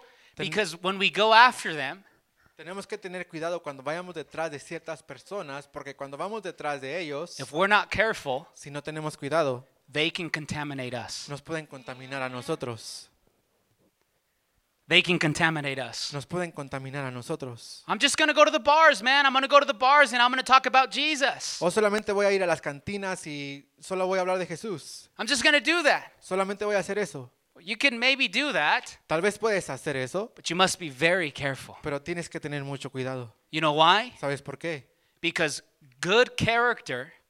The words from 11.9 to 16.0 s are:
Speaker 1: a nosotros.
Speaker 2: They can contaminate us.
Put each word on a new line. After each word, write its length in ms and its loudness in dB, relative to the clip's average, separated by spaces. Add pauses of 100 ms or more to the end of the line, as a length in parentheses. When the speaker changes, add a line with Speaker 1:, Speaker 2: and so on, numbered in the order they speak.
Speaker 1:
a 80 -4
nosotros. 800 -8 (1800)
Speaker 2:
They 100 8
can 160 2
contaminate 640 0
us. 320 -8